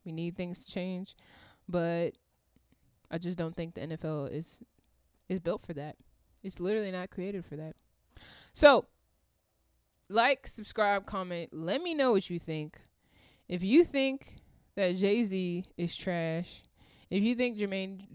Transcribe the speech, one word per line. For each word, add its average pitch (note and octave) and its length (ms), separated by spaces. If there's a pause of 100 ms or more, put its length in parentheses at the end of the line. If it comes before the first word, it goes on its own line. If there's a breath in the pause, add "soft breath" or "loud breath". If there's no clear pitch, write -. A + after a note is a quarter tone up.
We E3 60
need E3+ 260
things F3+ 280
to - 60
change, F#3 440 (520 loud breath)
but E3+ 440 (1000)
I E3+ 60
just F3 200
don't E3 180
think E3+ 200
the - 60
N D#3+ 100
F D#3 140
L D3+ 200
is, - 380 (680)
is F#3 100
built E3+ 260
for E3+ 80
that. D3 240 (440)
It's G3 180
literally G3+ 320
not F#3 200
created F#3+ 340
for C#3+ 120
that. D#3 180 (800 loud breath)
So, C#4+ 320 (1200)
like, A#3 380
subscribe, G3+ 580
comment. F3+ 460
Let F3+ 320
me E4+ 100
know C4+ 180
what G3 180
you F3 100
think. D#3 400 (680 soft breath)
If F3+ 160
you C4+ 200
think C4+ 540 (380)
that F#3 220
Jay-Z F#3+ 680 (120)
is E3+ 180
trash, E3+ 680 (460 soft breath)
if G3+ 140
you A#3+ 120
think A#3+ 220
Jermaine F#3+ 580